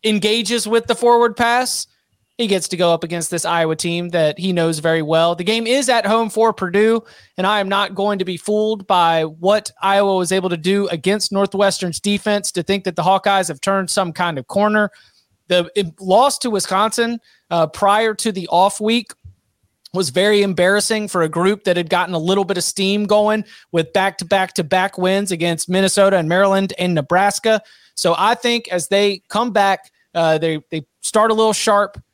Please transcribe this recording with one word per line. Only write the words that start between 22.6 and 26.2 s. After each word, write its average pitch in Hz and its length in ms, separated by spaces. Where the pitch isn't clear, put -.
steam 202 440
going 214 360
with 165 220
back-to-back-to-back 190 1000
wins 190 360
against 170 360
Minnesota 190 500
and 160 100